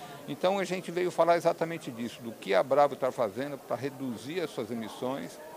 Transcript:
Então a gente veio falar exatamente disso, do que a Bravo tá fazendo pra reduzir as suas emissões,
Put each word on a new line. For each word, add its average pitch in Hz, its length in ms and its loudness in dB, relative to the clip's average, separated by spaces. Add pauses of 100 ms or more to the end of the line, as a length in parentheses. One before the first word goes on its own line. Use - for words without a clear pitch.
(280)
Então 180 300 2
a 190 60 2
gente 180 260 -4
veio 180 180 0
falar 170 280 6
exatamente 165 520 0
disso, 117 320 -6
do 117 120 -8
que 185 200 -2
a 185 80 8
Bravo 139 360 6
tá 127 160 0
fazendo 127 440 -2
pra 127 200 -6
reduzir 131 640 -4
as 156 100 -2
suas 117 220 -4
emissões, 123 640 -6 (180)